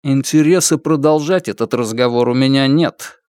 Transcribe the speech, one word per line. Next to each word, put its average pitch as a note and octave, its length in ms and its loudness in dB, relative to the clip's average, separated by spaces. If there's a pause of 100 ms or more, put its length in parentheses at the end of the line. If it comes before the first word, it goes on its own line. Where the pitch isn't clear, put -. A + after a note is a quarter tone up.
«Интереса D3+ 720 0
продолжать D#3 720 0
этот G#2+ 240 -6
разговор A#2+ 560 -2
у B2 60 -2
меня C3+ 320 2
нет», C#3 640 -2